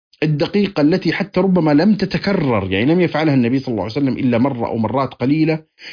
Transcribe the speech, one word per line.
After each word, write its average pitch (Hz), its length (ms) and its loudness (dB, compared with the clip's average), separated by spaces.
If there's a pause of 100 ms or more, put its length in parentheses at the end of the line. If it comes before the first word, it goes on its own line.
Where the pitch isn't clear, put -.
(240)
الدقيقة 165 580 -2
التي 165 320 2
حتى - 260 -4
ربما 180 340 2
لم 196 220 4
تتكرر، 139 760 -2
يعني 113 220 2
لم 180 80 2
يفعلها 156 320 0
النبي 127 260 2
صلى 131 120 -6
الله 104 120 -2
عليه 90 80 -6
وسلم 139 260 -2
إلا 120 200 0
مرة 117 300 0
أو 117 100 -4
مرات 113 360 -2
قليلة، 156 500 0 (300)